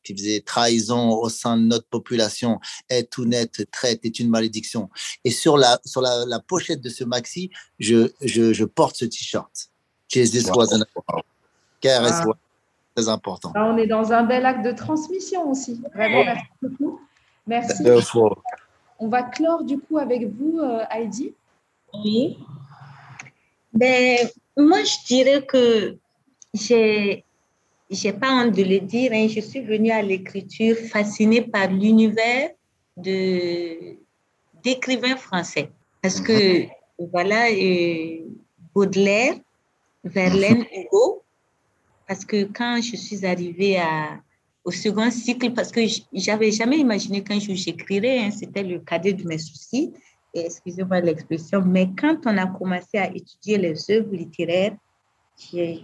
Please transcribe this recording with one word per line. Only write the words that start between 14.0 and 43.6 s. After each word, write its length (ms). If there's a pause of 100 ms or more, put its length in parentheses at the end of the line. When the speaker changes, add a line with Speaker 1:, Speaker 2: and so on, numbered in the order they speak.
Speaker 3:
un 100
bel 240
acte 180
de 60
transmission 800
aussi. 320 (100)
Vraiment, 280
Speaker 4:
Ouais. 60
Speaker 3:
merci 200 (160)
beaucoup. 380 (460)
Merci. 360
Speaker 2:
Deux 180
fois. 380 (640)
Speaker 3:
On 80
va 160
clore 400
du 140
coup 200
avec 240 (140)
vous, 240
euh, 300
Heidi. 440 (580)
Speaker 4:
Oui. 460 (1300)
Ben, 560 (280)
moi, 280
je 220
dirais 380
que 520 (580)
j'ai, 720 (640)
j'ai 220
pas 200
honte 240
de 60
le 180
dire, 320
hein, 160
je 120
suis 200
venue 300
à 120
l'écriture 720 (140)
fascinée 520
par 260
l'univers 840 (460)
de, 1000 (680)
d'écrivains 540
français. 540 (320)
Parce 180
que, 420
Speaker 1:
Mhm. 60 (440)
Speaker 4:
voilà, 400
euh, 680 (540)
Baudelaire, 600 (680)
Verlaine, 560
Speaker 1:
Mhm. 60 (180)
Speaker 4:
Hugo. 380 (840)
Parce 160
que 200
quand 360
je 160
suis 300
arrivée 520